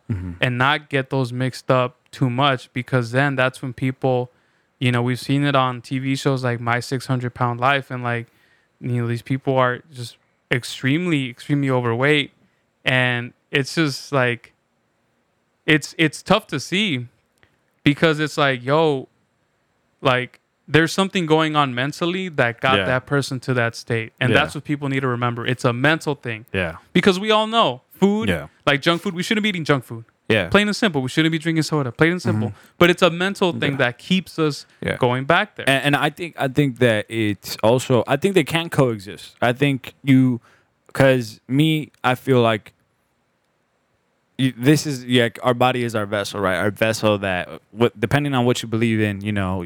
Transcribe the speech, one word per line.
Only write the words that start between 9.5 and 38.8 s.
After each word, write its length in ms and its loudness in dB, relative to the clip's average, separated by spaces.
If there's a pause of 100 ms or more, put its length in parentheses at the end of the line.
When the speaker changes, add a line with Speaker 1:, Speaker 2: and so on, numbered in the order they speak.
Speaker 2:
are 220 2 (120)
just 260 -14 (340)
extremely, 800 -2
extremely 420 -2
overweight, 600 0 (540)
and 480 0 (160)
it's 260 -2
just, 360 -2
like, 420 -2 (1120)
it's, 320 0
it's 240 0
tough 260 2
to 120 -6
see, 480 -4 (760)
because 360 2
it's 180 -4
like, 260 0
yo, 440 0 (920)
like, 380 0 (280)
there's 260 2
something 320 0
going 300 2
on 180 0
mentally 560 -4
that 320 -2
got 160 2
Speaker 1:
Yeah. 80 0
Speaker 2:
that 220 -2
person 340 -2
to 140 -2
that 200 -2
state. 440 -6
And 120 2
Speaker 1:
Yeah. 80 4
Speaker 2:
that's 160 -2
what 80 -10
people 240 -6
need 140 -4
to 60 -2
remember. 380 -4
It's 200 -2
a 80 2
mental 420 0
thing. 380 -10
Speaker 1:
Yeah. 240 -4 (160)
Speaker 2:
Because 260 4
we 120 0
all 160 2
know 340 0 (100)
food, 380 0
Speaker 1:
Yeah. 180 -4 (180)
Speaker 2:
like 160 2
junk 200 2
food, 120 -4
we 100 -4
shouldn't 200 0
be 60 0
eating 160 -6
junk 180 2
food. 220 -14 (240)
Speaker 1:
Yeah. 180 2
Speaker 2:
Plain 200 4
and 80 -2
simple, 260 0
we 80 -2
shouldn't 240 0
be 40 -2
drinking 260 -2
soda. 280 -2
Plain 220 2
and 80 -4
simple. 280 -2
Speaker 1:
Mm-hmm. 80 -14 (200)
Speaker 2:
But 120 6
it's 120 0
a 80 6
mental 420 -2
thing 220 -4
Speaker 1:
Yeah. 60 -6
Speaker 2:
that 180 0
keeps 420 -4
us 260 -2 (160)
Speaker 1:
Yeah. 140 -4
Speaker 2:
going 300 0
back 320 0
there. 120 -4
Speaker 1:
And, 180 2
and 100 4
I 120 0
think, 300 -8
I 80 0
think 320 0
that 300 4
it's 520 -4
also, 460 4
I 80 0
think 180 0
they 120 4
can 240 -4
coexist. 720 -2